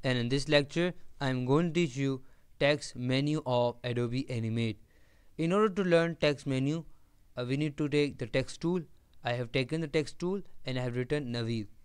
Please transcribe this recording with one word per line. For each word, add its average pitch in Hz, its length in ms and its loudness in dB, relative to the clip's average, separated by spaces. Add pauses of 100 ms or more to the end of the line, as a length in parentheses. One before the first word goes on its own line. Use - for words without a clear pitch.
and 127 140 0
in 120 140 0
this 143 180 0
lecture 151 460 4 (260)
I 139 80 0
am 127 160 0
going 147 220 4
to 165 140 0
teach 139 140 0
you 135 280 -2 (360)
text 143 380 0
menu 135 480 0
of 120 400 2
Adobe 120 460 0
Animate. 113 480 -2 (580)
In 165 160 0
order 214 160 4
to 190 160 0
learn 170 380 4
text 147 240 0
menu, 139 380 0 (520)
uh, 123 100 -4
we 131 120 0
need 151 180 -2
to 151 100 0
take 147 300 2
the 123 100 -6
text - 360 -2
tool. 175 180 2 (420)
I 120 100 -2
have 120 200 -4
taken 143 300 0
the 156 60 -4
text 147 300 0
tool 185 220 -2 (240)
and 127 140 -2
I 123 40 -2
have 123 140 -2
written 127 340 -2
Naveed. 117 360 -2 (180)